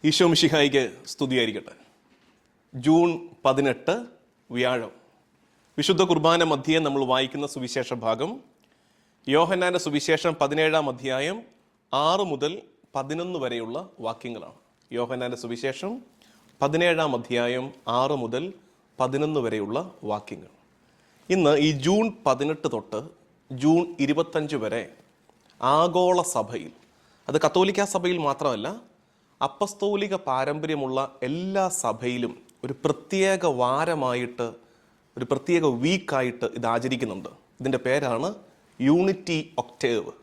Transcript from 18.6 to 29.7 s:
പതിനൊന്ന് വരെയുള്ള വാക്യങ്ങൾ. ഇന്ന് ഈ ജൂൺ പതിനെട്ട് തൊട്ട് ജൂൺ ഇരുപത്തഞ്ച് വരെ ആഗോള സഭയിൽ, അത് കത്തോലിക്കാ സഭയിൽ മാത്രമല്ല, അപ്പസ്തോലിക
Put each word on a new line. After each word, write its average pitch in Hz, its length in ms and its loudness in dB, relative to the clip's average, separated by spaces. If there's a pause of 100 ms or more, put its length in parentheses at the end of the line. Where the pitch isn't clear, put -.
പതിനൊന്ന് 139 480 0
വരെയുള്ള 107 320 -2 (320)
വാക്യങ്ങൾ. 104 420 -10 (760)
ഇന്ന് 170 280 4
ഈ 151 120 4 (160)
ജൂൺ 208 200 4 (200)
പതിനെട്ട് 147 480 0
തൊട്ട് 110 280 -6 (500)
ജൂൺ 151 320 4 (220)
ഇരുപത്തഞ്ച് 147 580 -2
വരെ 110 220 -4 (760)
ആഗോള 175 600 4 (160)
സഭയിൽ, 107 360 -6 (540)
അത് 143 180 6
കത്തോലിക്കാ 190 400 4 (100)
സഭയിൽ 180 240 0 (100)
മാത്രമല്ല, 131 400 -2 (720)
അപ്പസ്തോലിക 202 720 -2 (100)